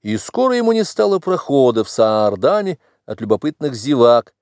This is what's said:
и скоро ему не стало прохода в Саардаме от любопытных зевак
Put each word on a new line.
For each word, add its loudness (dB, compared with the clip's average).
и -6
скоро -2
ему 0
не 0
стало 0
прохода 0
в -6
Саардаме 0
от -12
любопытных -4
зевак 2